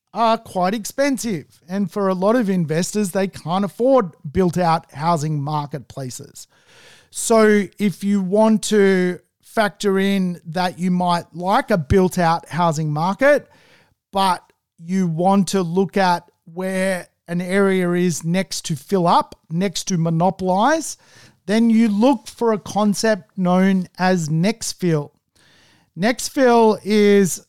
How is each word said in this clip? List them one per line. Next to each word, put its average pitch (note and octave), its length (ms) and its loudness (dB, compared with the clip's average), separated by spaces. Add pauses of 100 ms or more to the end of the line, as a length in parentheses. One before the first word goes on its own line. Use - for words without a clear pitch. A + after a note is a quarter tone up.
(140)
are A3+ 240 0
quite A3+ 360 -4
expensive. A#3 920 -4
And F#3+ 240 -4
for G3+ 160 -2
a F#3+ 60 0
lot G3 220 2
of A3+ 140 0
investors, F3+ 640 -2
they G3 160 -2
can't F#3 380 -4
afford A#3+ 500 0 (160)
built F3+ 260 0
out E3 340 0
housing D3+ 500 -2
marketplaces. C#3 1040 -10 (600)
So G#3+ 580 2 (100)
if G3+ 260 -2
you G3+ 180 0
want G#3+ 440 2
to F#3+ 540 2 (220)
factor G3 560 -2
in F#3+ 480 -2
that F3+ 320 -6
you F3+ 140 -2
might F3 440 -2
like G3 360 -2
a G#3 60 2
built F#3 400 0
out E3+ 320 0
housing D#3 420 -2
market, G3 580 0 (600)
but F#3+ 420 -2 (240)
you F3+ 300 -2
want F3 420 2
to G3 140 0
look F#3 340 -2
at F3+ 320 0 (160)
where F#3 640 -4 (200)
an F3 140 -4
area F#3+ 500 0
is F3 320 0
next F#3 420 -4
to E3 100 -6
fill F3+ 320 -2
up, C4 280 0 (140)
next F3+ 360 -4
to F#3+ 120 -2
monopolize, F#3 1000 0 (500)
then A3+ 240 2
you A3+ 160 4
look A3 400 2
for A3+ 260 -2
a G#3 60 -4
concept G#3 800 -2
known F#3 500 2 (100)
as F3+ 320 0
next F3 440 -2
fill. D#3 400 -4 (840)
Next G#3 340 -2
fill A#3 540 4
is G3+ 640 2